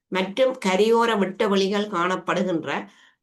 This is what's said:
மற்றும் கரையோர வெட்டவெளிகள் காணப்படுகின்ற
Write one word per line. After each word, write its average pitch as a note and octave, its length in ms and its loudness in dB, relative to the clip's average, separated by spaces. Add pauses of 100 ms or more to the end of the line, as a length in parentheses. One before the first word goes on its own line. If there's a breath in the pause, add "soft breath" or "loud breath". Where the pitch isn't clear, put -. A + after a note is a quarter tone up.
(100)
மற்றும் G3 480 0
கரையோர A3 600 2
வெட்டவெளிகள் G3+ 680 0
காணப்படுகின்ற F3 840 -2 (540 loud breath)